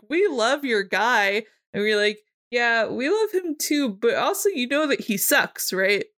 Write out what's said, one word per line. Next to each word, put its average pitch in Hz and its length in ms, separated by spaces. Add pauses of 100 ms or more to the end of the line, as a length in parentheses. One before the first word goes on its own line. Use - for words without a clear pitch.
"We 339 180
love 269 380
your 220 180
guy." 202 600 (280)
And 196 100
we 214 100
were 208 80
like, 208 220 (260)
"Yeah, 233 380
we 240 220
love 427 220
him 349 240
too, 285 340
but 208 260
also 381 340
you 262 180
know 294 200
that 277 140
he 202 160
sucks, - 540
right? 190 340 (140)